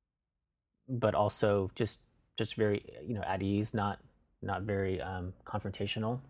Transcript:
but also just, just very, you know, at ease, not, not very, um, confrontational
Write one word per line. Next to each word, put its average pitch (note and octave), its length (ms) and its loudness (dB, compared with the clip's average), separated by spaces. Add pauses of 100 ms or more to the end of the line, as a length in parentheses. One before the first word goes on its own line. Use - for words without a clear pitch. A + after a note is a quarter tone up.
(880)
but A#2 260 2
also G2+ 600 4
just, - 240 0 (380)
just - 180 -2
very, G#2 280 2 (240)
you B2 60 -4
know, G2 100 -4
at F#2+ 180 0
ease, G2+ 320 0
not, G2+ 260 0 (420)
not F#2+ 220 -2
very, G2 380 0
um, F#2 320 -6 (120)
confrontational G#2+ 760 -2 (100)